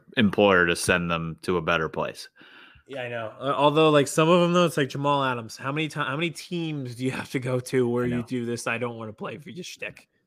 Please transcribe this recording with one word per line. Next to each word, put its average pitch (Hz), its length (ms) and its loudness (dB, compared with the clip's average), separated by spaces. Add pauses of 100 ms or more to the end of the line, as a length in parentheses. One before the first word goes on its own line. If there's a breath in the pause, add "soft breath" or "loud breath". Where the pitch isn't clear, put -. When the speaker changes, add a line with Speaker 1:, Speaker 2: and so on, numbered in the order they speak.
(160)
Speaker 1:
employer 98 520 6
to 85 80 2
send 87 340 0
them 82 320 -4
to 90 160 -2
a 85 40 -2
better 80 280 0
place. 71 400 -8 (580 loud breath)
Speaker 2:
Yeah, 131 160 -10
I 120 60 -8
know. 117 300 -8
Uh, 131 180 -4
although, 151 320 6
like, 147 180 6
some 160 220 2
of 175 120 6
them, 175 120 2
though, 175 120 4
it's 156 120 -2
like 139 120 0
Jamal 143 340 0
Adams. 120 340 -6
How 131 140 -6
many 156 160 -4
ti-, 151 120 -10
how 135 160 -4
many 165 140 -2
teams 151 640 -8
do 127 100 -6
you 127 60 0
have 120 200 -10
to 143 80 -2
go 127 220 -2
to 123 280 0
where 120 140 0
Speaker 1:
I 123 40 0
Speaker 2:
you 120 100 -2
Speaker 1:
know. 120 60 -2
Speaker 2:
do 120 220 -6
this? 117 220 -4
"I 117 100 -2
don't 117 200 -6
wanna 110 160 -12
play 120 240 -12
for 156 120 -18
you" 175 140 -14
shtick. - 440 -14 (200)